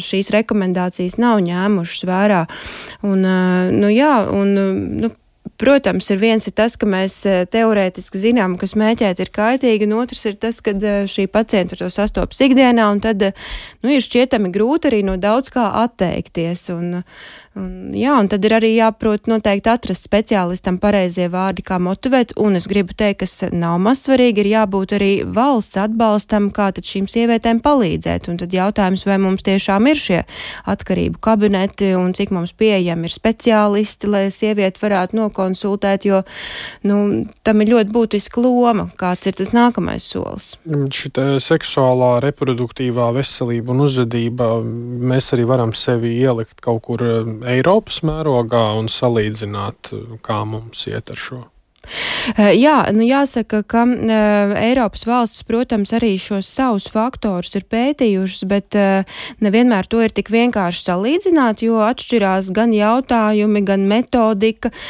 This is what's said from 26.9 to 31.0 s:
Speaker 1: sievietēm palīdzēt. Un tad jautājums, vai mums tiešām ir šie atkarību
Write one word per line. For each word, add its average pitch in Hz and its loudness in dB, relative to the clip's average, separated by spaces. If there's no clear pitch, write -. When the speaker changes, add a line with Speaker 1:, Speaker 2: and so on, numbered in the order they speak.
Speaker 1:
sievietēm 233 2
palīdzēt. 170 0
Un 175 -4
tad 180 -6
jautājums, 190 0
vai 196 2
mums 190 0
tiešām 196 2
ir 311 4
šie - 0
atkarību 175 -2